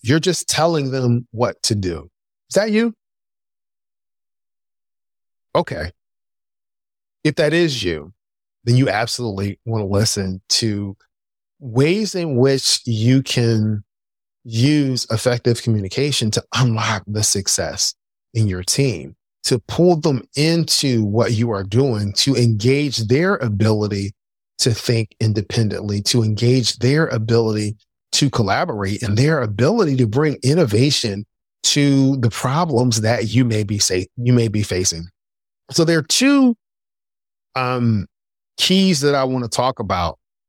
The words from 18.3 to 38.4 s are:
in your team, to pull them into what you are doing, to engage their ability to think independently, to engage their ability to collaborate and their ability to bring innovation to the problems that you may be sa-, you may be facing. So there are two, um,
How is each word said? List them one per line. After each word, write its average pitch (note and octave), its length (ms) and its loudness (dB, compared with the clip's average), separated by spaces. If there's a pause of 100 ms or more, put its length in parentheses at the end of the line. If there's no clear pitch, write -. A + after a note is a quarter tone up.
in A2+ 160 0
your F2+ 140 -4
team, F#2 520 -2 (300)
to B2 140 0 (100)
pull F3 280 4
them D3 260 0 (140)
into D3 680 0
what G#2+ 280 0
you A#2 180 0
are G2 140 -4
doing, G#2 500 0
to C#3 200 0
engage A#2+ 640 2 (100)
their F3 280 2
ability G#2 760 0 (460)
to A#2+ 140 2
think A2+ 480 -2
independently, G#2 800 -2
to A#2 200 0
engage A#2 560 0
their C#3+ 300 2
ability A2 680 0 (360)
to C#3+ 180 2
collaborate G#2 720 -2
and G#2 140 -2
their C#3+ 240 2
ability C3+ 560 0
to B2+ 100 2
bring C3+ 360 0
innovation B2 800 0 (380)
to C#3 540 2
the A#2 140 0
problems B2+ 720 0
that A2 260 0
you B2+ 160 4
may A2 180 0
be G#2 160 -4
sa-, F#2 220 0 (160)
you B2 160 0
may A#2 160 4
be G#2 140 -2
facing. F2+ 440 -4 (640)
So D#3+ 140 2
there E3 140 2
are D3 40 -2
two, C4 540 2 (1000)
um, B2 520 0 (500)